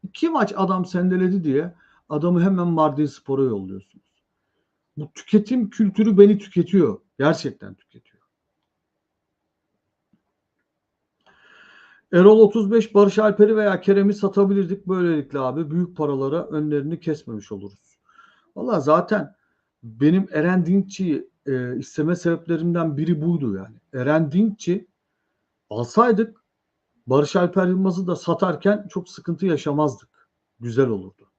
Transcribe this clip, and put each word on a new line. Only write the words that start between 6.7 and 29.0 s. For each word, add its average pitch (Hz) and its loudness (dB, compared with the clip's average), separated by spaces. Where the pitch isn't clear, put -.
Gerçekten 135 -2
tüketiyor. - -20
Erol 202 8
otuz 208 4
beş, 226 2
Barış 202 4
Alper'i 208 4
veya 202 0
Kerem'i 196 2
satabilirdik. 196 -2
Böylelikle 165 -2
abi 139 -6
büyük 175 -4
paralara 143 -4
önlerini 151 -4
kesmemiş 117 -10
oluruz. 101 -18
Valla 214 -4
zaten 160 0
benim 147 0
Eren 175 0
Dinkçi'yi, 190 -4
e, 127 -4
isteme 156 -4
sebeplerimden 170 -2
biri 156 -2
buydu 147 -2
yani. 95 -14
Eren 143 0
Dinkçi 196 -2
alsaydık 214 0
Barış 143 0
Alper 180 0
Yılmaz'ı 185 -2
da 175 -2
satarken 190 -2
çok - -10